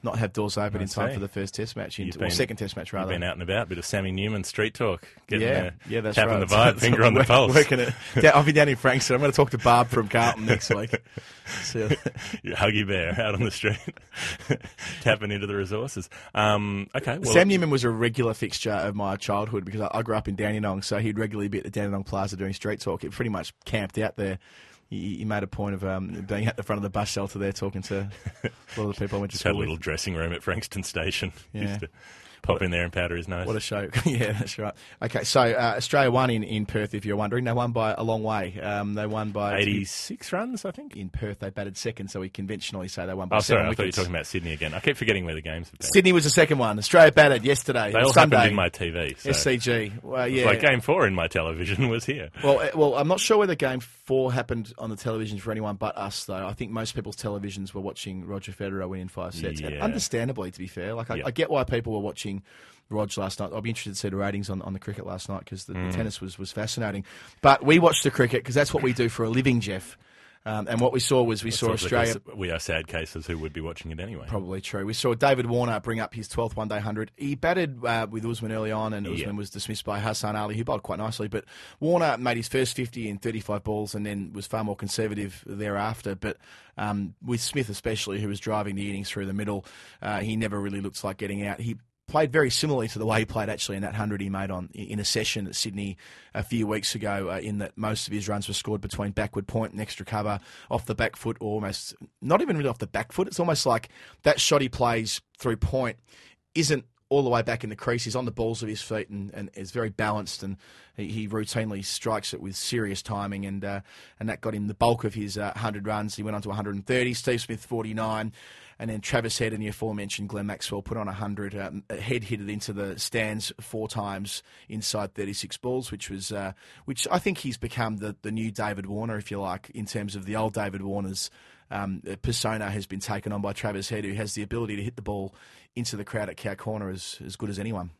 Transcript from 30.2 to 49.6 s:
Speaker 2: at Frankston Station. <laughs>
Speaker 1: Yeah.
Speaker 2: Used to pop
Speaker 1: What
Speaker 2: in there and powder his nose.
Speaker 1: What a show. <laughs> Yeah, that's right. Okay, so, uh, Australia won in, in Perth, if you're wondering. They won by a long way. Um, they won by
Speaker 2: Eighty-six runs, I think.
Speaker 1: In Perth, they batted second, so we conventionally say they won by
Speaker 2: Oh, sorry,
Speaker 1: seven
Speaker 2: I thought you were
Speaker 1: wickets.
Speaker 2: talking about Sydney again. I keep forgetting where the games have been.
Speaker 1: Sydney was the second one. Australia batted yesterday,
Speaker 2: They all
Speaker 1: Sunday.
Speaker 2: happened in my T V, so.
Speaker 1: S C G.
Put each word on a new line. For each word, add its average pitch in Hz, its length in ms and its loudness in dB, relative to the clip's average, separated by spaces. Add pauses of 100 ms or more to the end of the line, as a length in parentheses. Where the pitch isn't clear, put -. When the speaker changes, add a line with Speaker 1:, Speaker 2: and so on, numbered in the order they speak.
Speaker 2:
at - 100 -8
Frankston 95 400 -4
Station. 90 480 -2 (100)
<laughs> - 120 -20
Speaker 1:
Yeah. 104 80 -4
Speaker 2:
Used 101 200 -2
to - 80 -10 (540)
pop 90 120 6
Speaker 1:
What - 60 0
Speaker 2:
in 90 100 2
there 87 120 2
and 87 100 -2
powder 87 240 0
his 85 100 -6
nose. 90 200 -4
Speaker 1:
What 110 80 -2
a 107 40 -2
show. 101 380 -4
<laughs> 120 80 0
Yeah, 117 280 2
that's 104 260 -6
right. 104 140 -4 (280)
Okay, 113 220 -2
so, 131 180 6
uh, 117 340 4
Australia 131 360 4
won 127 180 4
in, 110 140 2
in 104 220 -2
Perth, 104 280 -2
if 101 100 -4
you're 104 140 0
wondering. 107 260 0
They 120 80 0
won 120 220 0
by 110 240 2
a 110 60 -2
long 113 200 0
way. 101 380 -2
Um, 104 320 -2
they 104 140 -2
won 107 240 -2
by 101 260 0
Speaker 2:
Eighty-six 104 760 -2
runs, 226 320 -4
I 190 80 -6
think. 285 240 -14
Speaker 1:
In - 140 -8
Perth, 104 300 -6
they 98 100 -6
batted 98 280 -8
second, 110 320 -6
so 101 120 -6
we 95 80 -6
conventionally 98 580 -6
say 90 180 -6
they 92 100 -4
won 92 120 -4
by 107 100 4
Speaker 2:
Oh, - 20 8
sorry, 107 200 6
Speaker 1:
seven 82 60 4
Speaker 2:
I 82 60 2
thought - 80 0
you 104 40 2
were - 40 4
Speaker 1:
wickets. 90 100 0
Speaker 2:
talking 90 160 2
about 80 140 -2
Sydney 85 260 -4
again. 78 220 -4
I 92 40 -4
keep - 180 2
forgetting 101 280 2
where 80 100 -4
the 80 60 -6
games 82 300 -8
have - 80 -20
been. - 100 -4
Speaker 1:
Sydney 185 240 8
was 165 100 8
the 147 60 4
second 151 300 6
one. 107 180 2
Australia 151 340 12
batted 139 320 8
yesterday, 123 480 2
Speaker 2:
They 113 80 6
all 131 140 6
Speaker 1:
Sunday. 151 240 10
Speaker 2:
happened 113 140 8
in 104 40 2
my 90 140 4
T 85 220 -2
V, 80 260 -2
so. - 140 -6
Speaker 1:
S 147 120 2
C 131 140 4
G. 117 340 0 (120)